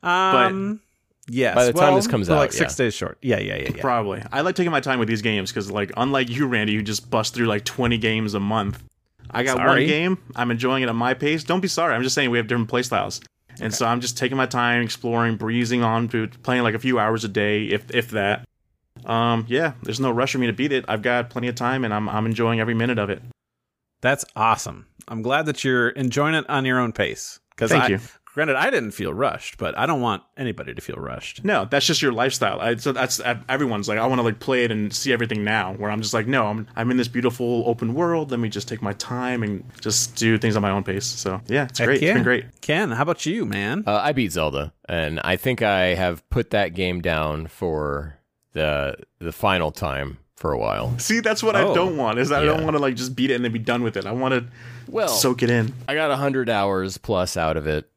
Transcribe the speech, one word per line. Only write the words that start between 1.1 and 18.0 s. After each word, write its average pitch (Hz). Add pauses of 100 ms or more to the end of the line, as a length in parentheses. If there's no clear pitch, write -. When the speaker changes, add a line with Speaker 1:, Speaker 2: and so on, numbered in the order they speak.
Speaker 2:
But 120
Speaker 1:
yes. 120
Speaker 3:
By 123
the 123
time 147
Speaker 1:
Well, 139
Speaker 3:
this 202
comes 107
Speaker 1:
for, -
Speaker 3:
out, -
Speaker 1:
like, -
six -
Speaker 3:
yeah. 131
Speaker 1:
days 110
short. -
Yeah, 117
yeah, 101
yeah, -
yeah. -
Speaker 2:
Probably. 107
I 139
like 180
taking 175
my 151
time 131
with 110
these 110
games 104
'cause, 101
like, 101
unlike 131
you, 135
Randy, 107
who 107
just 104
busts 113
through, 120
like, 104
twenty 117
games 110
a 104
month, 101 (440)
I 117
got 131
Speaker 1:
Sorry. 139
Speaker 2:
one 147
game. 170 (180)
I'm 120
enjoying 127
it 123
at 113
my 120
pace. 147
Don't 170
be 190
sorry. 165
I'm 123
just 131
saying 135
we 120
have 113
different 117
play 123
styles. 104 (320)
And -
Speaker 1:
Okay. 113
Speaker 2:
so 117
I'm 120
just 120
taking 131
my 131
time, 120
exploring, 117
breezing 117
on, 113
through, 110 (160)
playing, 123
like, 113
a 113
few 127
hours 110
a 107
day, 104
if, -
if 120